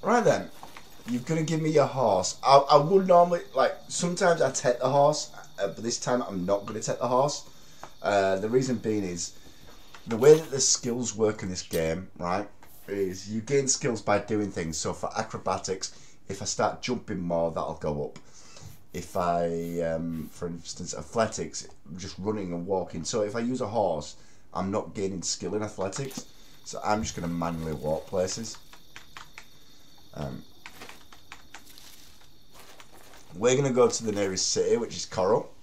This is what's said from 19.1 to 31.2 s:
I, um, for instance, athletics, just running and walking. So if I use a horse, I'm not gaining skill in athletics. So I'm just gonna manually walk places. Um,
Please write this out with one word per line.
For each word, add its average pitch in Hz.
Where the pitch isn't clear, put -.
I, 85
um, 82
for -
instance, 85
athletics, 95
just 92
running 95
and 85
walking. 87
So 110
if 104
I 117
use 120
a 117
horse, 98
I'm 95
not 101
gaining 95
skill 95
in 107
athletics. 104
So -
I'm 107
just -
gonna 87
manually 85
walk 76
places. 98
Um, 69